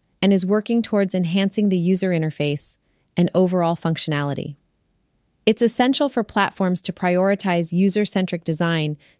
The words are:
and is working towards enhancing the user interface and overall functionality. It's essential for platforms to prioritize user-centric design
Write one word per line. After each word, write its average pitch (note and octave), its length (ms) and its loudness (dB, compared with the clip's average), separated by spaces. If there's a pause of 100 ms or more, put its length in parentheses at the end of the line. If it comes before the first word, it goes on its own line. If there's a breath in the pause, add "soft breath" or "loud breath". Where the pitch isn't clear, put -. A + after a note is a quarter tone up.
(200)
and G3 120 4
is F#3 120 2
working G#3+ 380 0
towards G3+ 320 -2
enhancing F#3+ 540 0
the F#3+ 100 2
user F#3 320 0
interface D3+ 680 -2 (400)
and F3 200 2
overall F3 400 2
functionality. D3 800 -4 (880)
It's A3 160 2
essential B3+ 460 2
for A#3+ 160 -4
platforms F#3+ 580 -2
to F#3 100 -6
prioritize F3+ 800 0
user-centric F#3 720 0
design D#3 560 -2 (220 soft breath)